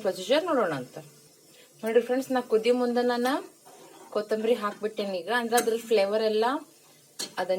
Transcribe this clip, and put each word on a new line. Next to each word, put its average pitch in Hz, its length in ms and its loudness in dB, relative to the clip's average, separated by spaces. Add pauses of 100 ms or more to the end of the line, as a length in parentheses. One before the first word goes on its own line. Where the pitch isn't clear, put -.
ಪ್ರೊಸೀಜರ್ 190 440 0
ನೋಡೋಣ 226 340 2
ಅಂತ. - 160 -14 (840)
ನೋಡ್ರಿ 226 240 4
ಫ್ರೆಂಡ್ಸ್, 262 280 -2
ನಾ 254 40 2 (140)
ಕುದಿ 226 260 4
ಮುಂದೆ 240 220 0 (100)
ನಾನು 240 220 0 (840)
ಕೊತ್ತಂಬರಿ 220 480 0
ಹಾಕ್ಬಿಟ್ಟೇನೆ 208 580 -4
ಈಗ. 175 100 -6 (100)
ಅಂದ್ರೆ 233 180 0
ಅದ್ರ 233 160 0 (140)
ಫ್ಲೇವರ್ 214 420 2
ಎಲ್ಲ 214 140 2 (960)
ಅದ 185 180 -2